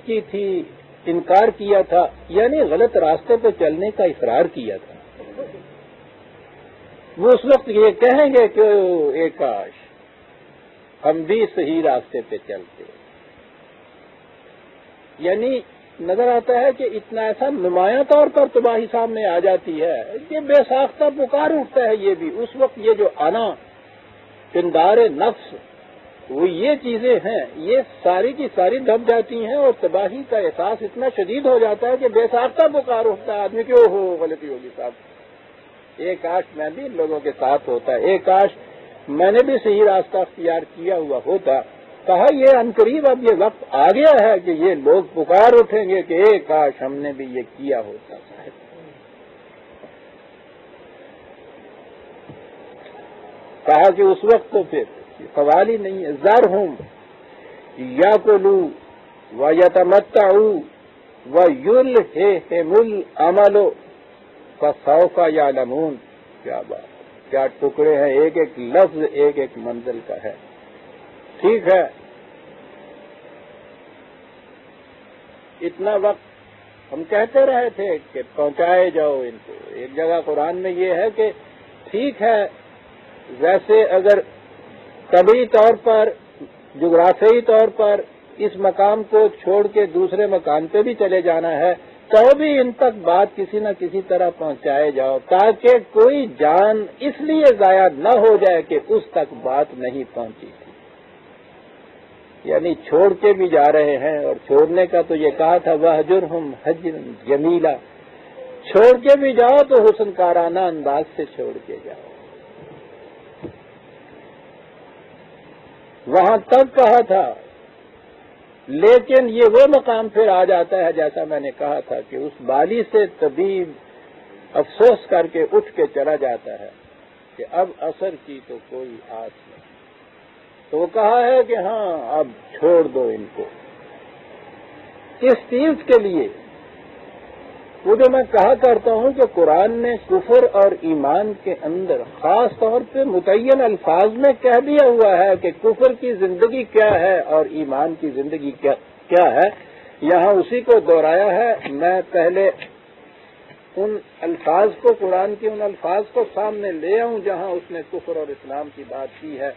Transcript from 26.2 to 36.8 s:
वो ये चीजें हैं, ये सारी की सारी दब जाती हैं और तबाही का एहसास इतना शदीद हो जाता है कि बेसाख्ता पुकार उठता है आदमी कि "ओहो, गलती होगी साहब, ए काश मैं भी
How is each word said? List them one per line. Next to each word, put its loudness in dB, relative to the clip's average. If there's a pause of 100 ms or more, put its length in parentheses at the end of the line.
वो -2
ये -2
चीजें -2
हैं, -8
ये -2
सारी -2
की -10
सारी -2
दब -2
जाती -2
हैं -6
और 2 (100)
तबाही -4
का -2
एहसास -6
इतना -8
शदीद -6
हो 2
जाता -2
है 0
कि -2
बेसाख्ता 0
पुकार -2
उठता -4
है -6
आदमी -6
कि -4
"ओहो, 2
गलती -6
होगी -14
साहब, -12 (1080)
ए -6
काश -6 (120)
मैं -8
भी -14